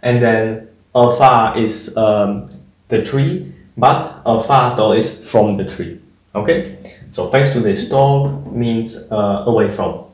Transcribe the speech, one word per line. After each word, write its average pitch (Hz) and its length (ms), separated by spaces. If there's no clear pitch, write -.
and 120 180
then 113 460
a 120 180
fa 120 460
is, - 400
um, 104 540
the 107 140
tree, - 480
but - 520
a 113 100
fától 107 580
is 113 140
from 104 260
the 95 80
tree. - 340
Okay, 101 420
so - 200
thanks 139 240
to 120 80
this, 101 280
to 139 400
means, 117 600
uh, 101 360
away 107 240
from. 90 420